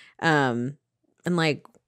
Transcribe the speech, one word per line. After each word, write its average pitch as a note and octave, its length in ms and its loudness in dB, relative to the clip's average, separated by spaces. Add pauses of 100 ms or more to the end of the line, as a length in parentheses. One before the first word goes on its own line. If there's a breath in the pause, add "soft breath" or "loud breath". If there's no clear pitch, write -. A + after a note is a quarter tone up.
(200 loud breath)
Um, C3+ 560 0 (480)
and, F3 120 -2
like, D#3+ 280 0 (240)